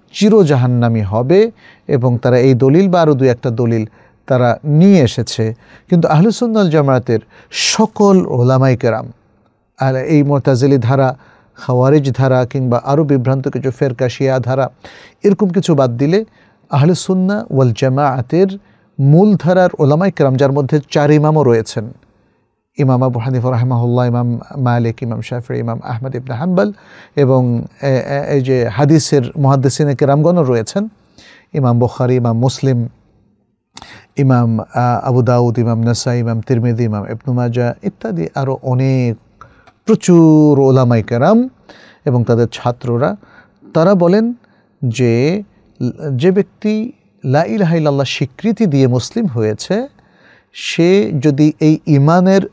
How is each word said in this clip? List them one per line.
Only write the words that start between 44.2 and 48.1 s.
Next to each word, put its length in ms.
যে 560
যে 160
ব্যক্তি 600
লা 180
ইলাহা 320
ইল্লাল্লাহ 300
স্বীকৃতি 600